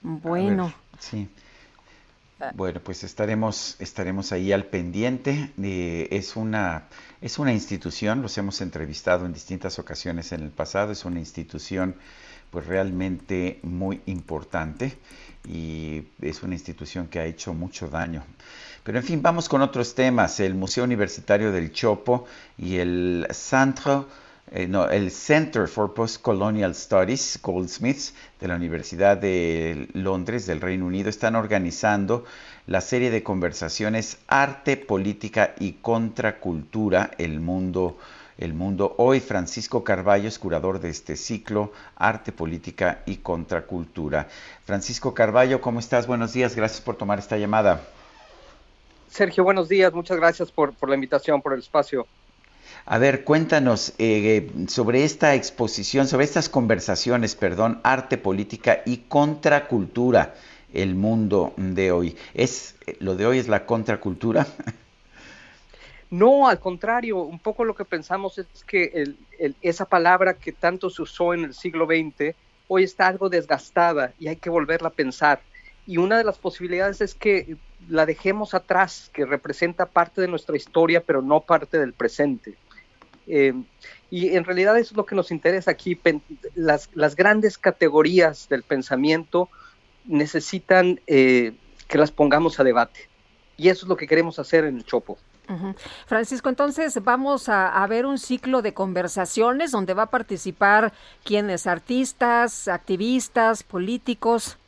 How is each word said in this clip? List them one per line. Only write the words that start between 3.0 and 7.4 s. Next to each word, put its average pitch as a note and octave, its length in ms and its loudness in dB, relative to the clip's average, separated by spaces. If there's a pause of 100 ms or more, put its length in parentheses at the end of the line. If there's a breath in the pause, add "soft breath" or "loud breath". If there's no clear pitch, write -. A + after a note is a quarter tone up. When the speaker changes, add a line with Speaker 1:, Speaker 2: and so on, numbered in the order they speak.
Speaker 2:
estaremos, G#2+ 760 -4
estaremos F#2+ 520 -8
ahí F#2+ 220 -2
al G2 120 0
pendiente. B2+ 920 -4
Eh, F2+ 520 -4
es - 240 -6
una, G#2+ 480 -4 (360 loud breath)
es - 200 -10
una C#3 120 0